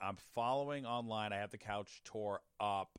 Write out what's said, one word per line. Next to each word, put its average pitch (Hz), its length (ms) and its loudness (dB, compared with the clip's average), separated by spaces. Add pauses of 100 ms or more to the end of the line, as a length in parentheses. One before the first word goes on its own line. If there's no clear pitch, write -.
I'm 95 160 -2 (180)
following 135 520 2
online. 110 480 0
I - 20 2
have 101 140 -2
the 104 80 -10
couch 104 480 -4
tore 104 340 -2 (200)
up. 98 280 2 (100)